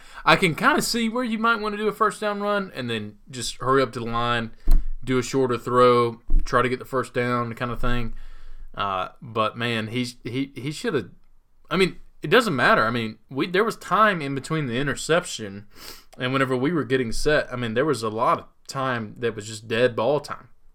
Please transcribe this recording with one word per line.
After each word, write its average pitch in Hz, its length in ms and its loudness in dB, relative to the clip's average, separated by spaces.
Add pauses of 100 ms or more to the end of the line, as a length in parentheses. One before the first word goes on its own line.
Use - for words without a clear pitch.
(240)
I 156 140 6
can 160 180 0
kinda 254 260 2
see 226 280 -2
where 247 140 -4
you 226 140 -2
might 226 220 0
wanna 208 160 -4
do 214 120 -2
a 202 40 0
first 202 300 0
down 208 200 -4
run 202 320 -2
and 123 160 -6
then 107 280 -6 (120)
just 123 280 -8
hurry 131 240 4
up 117 120 0
to 127 60 -6
the 113 60 -6
line, 117 460 -2 (520)
do 127 140 2
a 123 60 2
shorter 123 340 0
throw, 120 640 4 (240)
try 123 160 2
to 123 80 0
get 127 100 -2
the - 60 -12
first 127 280 -4
down 120 420 -2
kind 123 160 -4
of 117 100 -2
thing. 120 320 2 (600)
Uh, 95 360 -2 (120)
but, 110 360 -2
man, 117 300 -2
he, 123 200 -4 (160)
he, 135 320 -6
he 131 160 -6
shoulda, 147 380 -4 (600)
I 156 80 -2
mean, 185 200 2 (240)
it 160 80 -8
doesn't 208 260 4
matter. 147 300 4
I 113 60 0
mean, 113 260 -4 (120)
we, 139 180 -4
there 185 180 0
was 214 100 -4
time 196 460 2
in 139 120 -6
between 147 340 -4
the 113 100 -4
interception 120 920 -4 (500)
and 127 140 -4
whenever 131 240 2
we 135 160 0
were 147 140 0
getting 127 260 0
set, 143 400 2
I 123 60 -8
mean, 117 160 -4
there 131 120 2
was 127 160 -2
a 110 80 -4
lot 127 300 0
of - 60 -16 (220)
time 123 500 -4
that 117 180 -2
was 104 100 -10
just 110 220 -14
dead 117 260 2
ball 127 280 0
time. - 260 -14 (280)